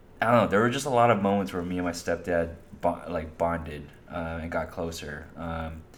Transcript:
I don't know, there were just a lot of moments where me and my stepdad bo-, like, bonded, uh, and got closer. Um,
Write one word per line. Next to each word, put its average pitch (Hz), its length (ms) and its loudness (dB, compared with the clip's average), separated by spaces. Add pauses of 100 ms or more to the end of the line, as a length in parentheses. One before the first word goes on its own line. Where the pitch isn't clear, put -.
(200)
I 110 120 4
don't 117 100 8
know, 95 60 4
there 98 100 6
were 117 120 4
just 139 160 -2
a 147 40 -2
lot 120 220 6
of 101 100 2
moments 98 300 2
where 90 100 -2
me 90 140 -4
and 90 80 -2
my 87 80 -2
stepdad 85 640 0 (240)
bo-, - 280 -2
like, 80 300 -6
bonded, 78 460 -2 (280)
uh, 82 300 -6
and 82 80 -6
got 80 220 -4
closer. 78 640 -8
Um, 80 460 -8 (160)